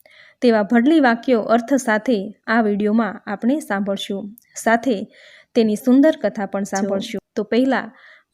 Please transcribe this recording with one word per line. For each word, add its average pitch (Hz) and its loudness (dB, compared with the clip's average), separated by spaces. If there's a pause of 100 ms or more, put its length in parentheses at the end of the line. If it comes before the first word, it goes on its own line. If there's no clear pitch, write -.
(420)
તેવા 226 4
ભડલી 247 4
વાક્યો 233 2
અર્થ 233 0
સાથે 214 -2
આ 233 0
વીડિયોમાં 208 0
આપણે 233 -2
સાંભળશું, 202 -6 (280)
સાથે 226 0 (480)
તેની 220 2
સુંદર 277 4
કથા 202 -4
પણ 196 -6
સાંભળશું. 196 -4 (160)
તો 214 -4
પહેલા 226 0 (420)